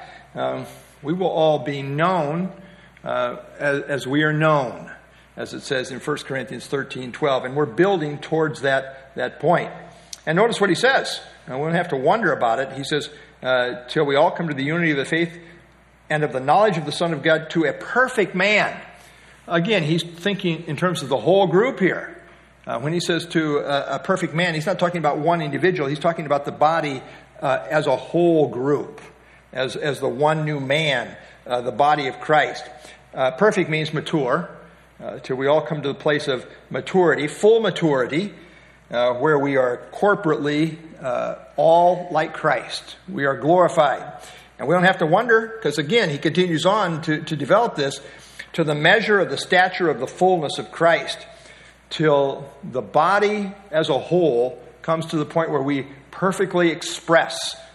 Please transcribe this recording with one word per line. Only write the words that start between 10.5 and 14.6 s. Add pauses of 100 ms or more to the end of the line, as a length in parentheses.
what
he
says. (260)
Now,
we
don't
have
to
wonder
about
it.
He
says, (320)
uh,
"Till
we
all
come
to
the